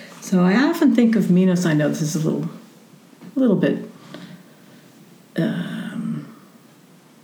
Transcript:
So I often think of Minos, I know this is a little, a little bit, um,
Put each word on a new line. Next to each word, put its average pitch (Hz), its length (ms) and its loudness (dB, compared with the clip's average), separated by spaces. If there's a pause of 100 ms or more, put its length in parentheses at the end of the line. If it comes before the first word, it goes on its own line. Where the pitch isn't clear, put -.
(200)
So 185 220 0
I 190 140 4
often 285 380 2
think 226 220 4
of 180 140 0
Minos, 180 340 4
I 160 100 2
know 151 140 2
this - 140 -4
is 151 140 -4
a 160 120 -2
little, 151 200 -4 (880)
a - 20 -2
little 233 180 2
bit, - 320 -2 (1500)
um, - 960 -6 (880)